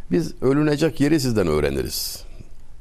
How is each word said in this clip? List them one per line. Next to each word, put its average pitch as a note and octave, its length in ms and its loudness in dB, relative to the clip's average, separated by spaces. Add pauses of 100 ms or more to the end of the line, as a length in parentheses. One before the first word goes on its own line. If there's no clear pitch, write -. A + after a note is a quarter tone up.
(120)
Biz E3+ 300 0
ölünecek D3 600 2
yeri D3+ 180 4
sizden A2+ 280 2
öğreniriz. C#2+ 760 -2 (580)